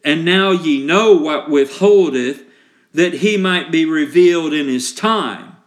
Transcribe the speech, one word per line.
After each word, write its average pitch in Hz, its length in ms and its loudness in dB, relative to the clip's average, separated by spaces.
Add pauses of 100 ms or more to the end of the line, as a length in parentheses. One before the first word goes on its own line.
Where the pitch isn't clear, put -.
And 160 200 -2
now 190 260 2
ye 156 340 -2
know 202 280 2
what 151 360 0
withholdeth, 143 920 0 (500)
that 175 220 0
he 208 220 -2
might 180 360 -2
be 160 120 2
revealed 160 680 2
in 147 160 -2
his 127 240 -4
time. 185 640 -6 (100)